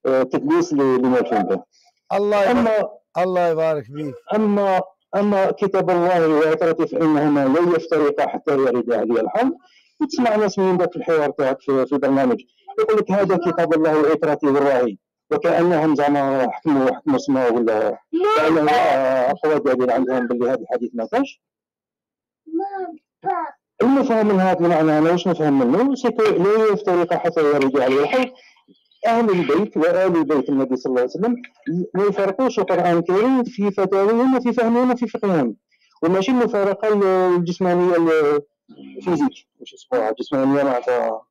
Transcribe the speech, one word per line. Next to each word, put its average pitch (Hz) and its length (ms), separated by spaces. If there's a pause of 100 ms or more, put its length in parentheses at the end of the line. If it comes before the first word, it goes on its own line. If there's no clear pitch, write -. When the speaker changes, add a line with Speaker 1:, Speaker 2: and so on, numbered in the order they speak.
Speaker 1:
آه، 131 160
التدليس 156 520
اللي، 139 100
اللي 131 240
مالفين 123 360
به. 95 200 (500)
Speaker 2:
الله 202 300
يبارك، 247 140
Speaker 1:
أما، 214 320 (280)
Speaker 2:
الله 180 300
يبارك 160 360
فيك. 143 320 (200)
Speaker 1:
أما، 202 460 (340)
أما 196 360
كتاب 190 380
الله 175 380
وعترته 160 580
فإنهما 151 600
لا 170 300
يفترقا 147 520
حتى - 240
يرد 123 400
علي 113 300
الحوض. 247 300 (500)
وتسمع 247 340
ناس 208 240
من 190 180
ذاك 175 180
الحوار 156 340
تاعك 131 320
في، 135 240
في 131 80
البرنامج 135 480 (380)
يقول 220 180
لك: 202 140
"هذا 190 260
كتاب 170 360
الله 156 280
وعترته 151 460
والراهي"، 135 500 (340)
وكأنهم 160 640
زعما 139 560
حكموا، 135 400
حكموا 131 260
سماو 127 380
ولا 110 440 (380)
كأنهم، 156 320
آه، 135 600
أقوى 156 280
دليل 127 320
عندهم 127 360
باللي 120 180
هذا 127 160
الحديث 120 320
ما 113 120
كانش. 269 360 (2500)
المفهوم 233 460
من 202 120
هذا 185 200
المعنى 160 380
أنا 160 140
واش 175 160
نفهم 156 320 (120)
منه؟ 247 240
سيكو 226 280
لا 208 500
يفترق 175 400
حتى 165 280
يرد 143 380
علي 131 240
الحوض. 254 240 (800)
أهل 226 220
البيت 175 480
وآل 175 460
بيت 139 260
النبي 135 260
صلى 131 140
الله 127 120
عليه 127 80
وسلم 220 260 (580)
ما 185 100
يفرقوش 202 560
القرآن 175 380
الكريم 220 460
في 202 280
فتاويهم 208 640
وفي 247 160
فهمهم 240 380
وفي 247 160
فقههم، 165 480 (480)
وماشي 185 280
المفارقة 208 560
ال-، 185 480
الجسمانية 180 600
ال-، 156 460 (560)
الفيزيك، - 500 (120)
واش - 140
يسموها 113 360
الجسمانية 135 540
معناتها 120 680